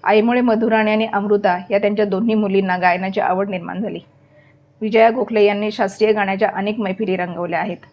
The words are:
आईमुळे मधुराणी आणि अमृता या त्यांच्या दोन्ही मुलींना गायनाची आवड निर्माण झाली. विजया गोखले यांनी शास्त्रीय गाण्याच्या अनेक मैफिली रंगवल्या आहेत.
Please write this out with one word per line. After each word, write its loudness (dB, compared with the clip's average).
आईमुळे 2
मधुराणी 2
आणि 0
अमृता 0
या 0
त्यांच्या 0
दोन्ही 0
मुलींना 0
गायनाची 0
आवड -2
निर्माण -8
झाली. -6
विजया 4
गोखले 0
यांनी 2
शास्त्रीय 0
गाण्याच्या 0
अनेक -4
मैफिली -2
रंगवल्या -4
आहेत. -6